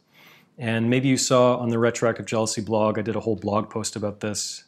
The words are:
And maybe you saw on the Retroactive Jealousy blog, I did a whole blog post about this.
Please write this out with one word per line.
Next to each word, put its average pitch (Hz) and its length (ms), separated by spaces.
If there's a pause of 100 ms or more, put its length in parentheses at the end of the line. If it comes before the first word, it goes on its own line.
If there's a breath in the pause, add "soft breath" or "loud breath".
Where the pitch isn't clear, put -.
(560 soft breath)
And 113 320
maybe 131 200
you 131 80
saw 123 400
on 120 140
the 113 100
Retroactive 113 440
Jealousy 110 360
blog, 107 400
I - 20
did 107 140
a 104 40
whole 113 140
blog 104 340
post - 280
about 101 240
this. - 480